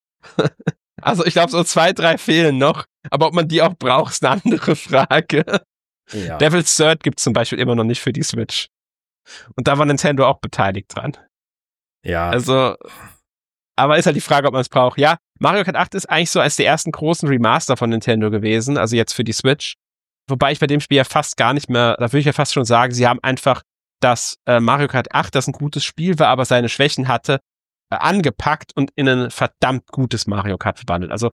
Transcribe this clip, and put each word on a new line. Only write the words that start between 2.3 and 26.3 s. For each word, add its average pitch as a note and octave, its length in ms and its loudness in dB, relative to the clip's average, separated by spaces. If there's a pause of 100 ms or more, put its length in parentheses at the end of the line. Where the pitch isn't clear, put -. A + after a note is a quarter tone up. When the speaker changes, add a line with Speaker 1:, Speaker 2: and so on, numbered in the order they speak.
Speaker 1:
noch. C#3+ 280 0 (240)
Aber D3+ 180 2
ob D3 60 -2
man E3+ 160 0
die D#3+ 120 2
auch E3+ 120 2
braucht, B2 400 0
ist - 100 -4
eine C3+ 180 0
andere D#3 340 0
<laughs> - 20 -16
Frage. C#3+ 640 0 (680)
Speaker 2:
Ja. E2+ 240 -8
Speaker 1:
Devil's D#3 400 2
Third D#3 260 2
gibt's - 200 -4
zum A#2+ 100 0
Beispiel A#2+ 260 -2
immer B2 160 0
noch A2+ 80 0
nicht A#2 160 -2
für B2+ 140 -6
die C#3+ 100 -4
Switch. - 460 -6 (880)
Und C3 100 -2
da C#3+ 100 2
war D3+ 80 2
Nintendo C#3 420 2
auch C3+ 120 0
beteiligt G2 560 -4
dran. - 220 -8 (880)
Speaker 2:
Ja. E2+ 240 -2
Speaker 1:
Also, B2 460 0 (1000)
aber D3 220 4
ist E3+ 80 0
halt E3 100 2
die - 60 -4
Frage, C#3+ 260 0
ob B2 60 0
man's B2+ 160 -2
braucht. B2+ 280 2
Ja, D3+ 200 4 (220)
Mario F#3 260 2
Kart D#3+ 100 -4
acht F3 200 -2
ist F#3+ 140 -6
eigentlich E3 200 0
so F#3 100 0
eines C#3+ 160 2
der A2+ 120 0
ersten D#3 240 0
großen D#3+ 360 -2
Remaster B2+ 480 2
von A#2 140 -2
Nintendo A2 400 0
gewesen, A2+ 480 0
also A2 180 0
jetzt A2+ 180 0
für B2 100 -4
die A2+ 100 -4
Switch. - 420 -2 (540)
Wobei C#3 240 0
ich C#3+ 60 -6
bei D3+ 80 2
dem D3 120 2
Spiel C#3 180 0
ja C3 60 4
fast - 320 -2
gar A#2+ 180 2
nicht D3 160 -4
mehr, A#2+ 300 2
da A#2+ 80 0
würde C#3 120 2
ich C#3+ 80 0
ja C#3 60 2
fast C#3+ 200 -2
schon C3 120 0
sagen, A#2+ 280 4
sie A#2+ 140 2
haben B2 160 2
einfach C3 380 0 (380)
das, - 460 0
äh, A#2+ 140 4
Mario C3 280 2
Kart B2 260 -4
acht, D3 220 -2
das C3+ 120 0
ein C#3 60 -6
gutes C#3+ 300 -6
Spiel E3 360 -4
war, D3 80 4
aber B2+ 180 2